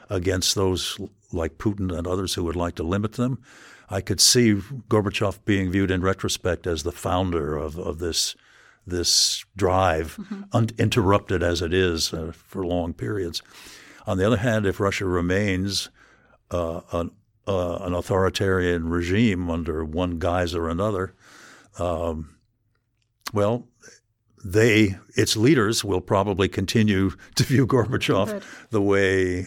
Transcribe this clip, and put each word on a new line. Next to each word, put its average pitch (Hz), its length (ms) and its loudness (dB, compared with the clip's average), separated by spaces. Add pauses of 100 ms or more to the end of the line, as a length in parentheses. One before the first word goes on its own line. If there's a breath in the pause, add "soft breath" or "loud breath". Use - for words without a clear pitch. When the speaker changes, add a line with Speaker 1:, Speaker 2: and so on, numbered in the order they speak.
(100)
Speaker 1:
against 90 440 0
those 92 440 0 (340)
like 82 260 -4
Putin 95 380 -4
and 82 100 -6
others 92 280 -2
who 92 100 -4
would 82 120 -4
like 87 180 -4
to - 80 -8
limit 98 300 -2
them, 127 260 -2 (500 loud breath)
I 98 140 -4
could 95 180 -2
see 117 340 6 (340)
Gorbachev 101 580 0
being 98 240 2
viewed 98 200 2
in 92 120 0
retrospect 92 640 -2
as 80 160 -2
the 82 100 -4
founder 85 640 -2
of, 76 220 -6
of 87 220 -6
this, 85 340 -4 (520 soft breath)
this - 580 0 (120)
drive, 90 600 2
Speaker 2:
Mm-hmm. - 260 -12 (120)
Speaker 1:
uninterrupted 107 880 2
as 85 200 0
it 82 120 -2
is, 87 400 2
uh, 82 200 -8
for - 320 -10
long 87 280 -2
periods. 98 480 -6 (640 loud breath)
On 101 120 -2
the 92 80 2
other 113 120 4
hand, 110 280 0
if 92 140 0
Russia 98 240 0
remains, 95 880 0 (600 soft breath)
uh, 85 300 -4 (120)
an, 85 180 -2 (360)
uh, 90 360 -2
an 90 120 -4
authoritarian 90 920 0
regime 87 640 0
under 82 340 -4
one 82 340 -2
guise 87 360 0
or 82 140 -2
another, 92 460 -2 (640 loud breath)
um, 82 560 -4 (960)
well, 104 360 0 (760 loud breath)
they, 104 520 4 (200)
its 110 200 0
leaders 113 480 4
will 92 160 0
probably 98 480 2
continue 98 600 2 (140)
<laughs> - 100 -20
to 127 100 0
view 135 220 4
Gorbachev 123 640 2
Speaker 2:
Right. 202 100 -8 (280 loud breath)
Speaker 1:
the 107 120 2
way, 95 640 4